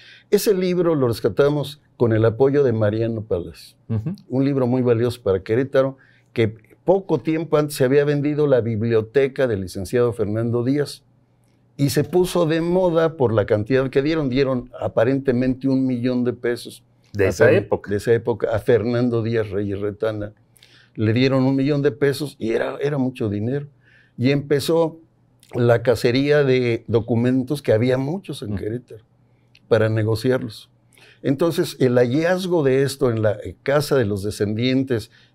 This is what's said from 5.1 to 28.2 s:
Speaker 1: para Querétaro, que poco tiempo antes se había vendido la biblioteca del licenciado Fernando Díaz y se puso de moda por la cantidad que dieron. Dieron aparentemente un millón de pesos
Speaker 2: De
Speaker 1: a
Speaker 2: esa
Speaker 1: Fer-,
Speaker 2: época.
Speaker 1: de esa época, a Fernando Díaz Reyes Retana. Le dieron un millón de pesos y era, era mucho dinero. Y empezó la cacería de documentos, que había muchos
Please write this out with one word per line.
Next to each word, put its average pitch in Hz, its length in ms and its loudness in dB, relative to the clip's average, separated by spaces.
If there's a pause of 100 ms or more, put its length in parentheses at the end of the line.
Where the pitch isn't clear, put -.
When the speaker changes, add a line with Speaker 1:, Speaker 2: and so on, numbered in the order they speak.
Speaker 1:
para 95 200 0
Querétaro, 135 560 0 (340)
que 110 400 -2 (120)
poco 185 360 0
tiempo 156 380 -2
antes 151 180 -2
se 139 80 2
había 139 200 4
vendido 147 420 0
la 131 140 4
biblioteca 117 840 0
del 107 140 -2
licenciado 101 520 -2
Fernando 113 520 -2
Díaz 143 400 -4 (720)
y 143 140 0
se 151 140 0
puso 180 420 0
de 160 140 0
moda 165 560 2
por 110 160 2
la 104 140 2
cantidad 127 420 0
que 135 140 2
dieron. 151 260 0
Dieron 127 420 -2 (100)
aparentemente 127 880 0
un 131 180 2
millón 123 380 -2
de 123 80 0
pesos - 500 -6 (300)
Speaker 2:
De 98 140 2
Speaker 1:
a - 20 2
Speaker 2:
esa 90 180 2
Speaker 1:
Fer-, 139 80 6
Speaker 2:
época. 107 360 -2
Speaker 1:
de 104 80 -2
esa 117 140 0
época, 117 420 -2
a 107 40 -2
Fernando 120 640 0
Díaz 110 280 -4
Reyes 101 300 -4
Retana. 104 520 -6 (640)
Le 110 160 2
dieron 131 320 2
un 135 120 2
millón 143 260 0
de 143 100 0
pesos 143 460 -4
y 107 140 -4
era, 135 280 -4
era 143 180 -4
mucho 127 300 -4
dinero. 120 380 -4 (520)
Y 120 120 2
empezó 143 680 0 (560)
la 117 280 4
cacería 131 640 2
de 123 440 0
documentos, 123 720 0
que 123 100 0
había 123 240 2
muchos 147 460 -8